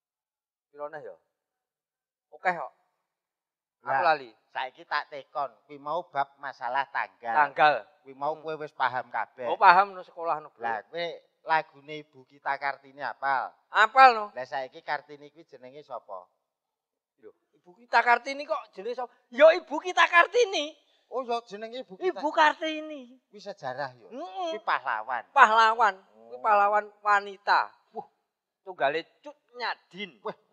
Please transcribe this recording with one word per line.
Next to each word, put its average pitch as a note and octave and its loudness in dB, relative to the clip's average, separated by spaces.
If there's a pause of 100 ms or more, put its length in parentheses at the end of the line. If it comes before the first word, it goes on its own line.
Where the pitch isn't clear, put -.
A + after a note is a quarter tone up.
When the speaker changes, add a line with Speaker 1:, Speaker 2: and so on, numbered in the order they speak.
(720)
Speaker 1:
piro D3 -14
neh D3+ -16
ya? F#2+ -18 (1120)
Oke F3+ -4
kok. C#3+ -10 (1120)
Aku C#3+ -10
Speaker 2:
Lah, D#3 2
Speaker 1:
lali. C3 -8 (240)
Speaker 2:
saiki C3 -10
tak D3 -4
tekon, C#3+ -8 (160)
kuwi D3 -20
mau E3 -6
bab - -6
masalah C3 -6
tanggal. A#2 -6
Speaker 1:
Tanggal. D3 4 (320)
Speaker 2:
Kuwi C3+ -20
mau D3+ -6
Speaker 1:
Hmm. D3 -16
Speaker 2:
kowe D#3 -6
wis D3 -12
paham B2 -4
kabeh. B2 -8
Speaker 1:
Oh, F3 -4
paham G3 6
no F#3 -16
sekolah E3 -6
no, D3+ -16
Bro. A2 -16
Speaker 2:
Lah, A2+ -6
kowe E3+ -8 (360)
lagune D3+ -4
Ibu C3 -20
kita C#3+ -8
Kartini C#3 -10
apal? B2 -4 (200)
Speaker 1:
Apal, A3+ 6
no. G#3+ -4
Speaker 2:
Lah, B2+ -10
saiki C#3+ -10
Kartini D3 -10
kuwi - -20
jenenge C3 -20
sapa? G#2 -14 (960)
Speaker 1:
Lho, B2 -20 (280)
Ibu F3 -20 (120)
kita A#3+ 0
Kartini B3+ 0
kok C#4+ -6 (100)
jenenge A3 -10
sapa? B3 -8 (180)
Ya, C#4+ 8
Ibu E4 -2
kita F4+ 2
Kartini. F4 4 (400)
Speaker 2:
Oh, B3 -6
ya, A#3 -4
jenenge A3+ -12
Ibu F#3 -18
kita. F#4 -2 (140)
Speaker 1:
Ibu D4 -2
Kartini. D#4 0 (260)
Speaker 2:
Kuwi G#3 -20
sejarah, C#3+ -10
ya? A#2+ -20
Speaker 1:
Heeh. F4 -10
Speaker 2:
Kuwi G#3+ -10
pahlawan. B2 -4 (120)
Speaker 1:
Pahlawan. A3+ 6 (200)
Speaker 2:
Oh. A3+ -20
Speaker 1:
Kuwi A#3+ -16
pahlawan G#3 2 (180)
wanita. G3+ 0 (240)
Wah, - -14 (560)
tunggale D#3+ -4 (160)
Cut C#4+ -20 (160)
Nyadin. F#3+ -10
Speaker 2:
Wah, G#3 -10 (160)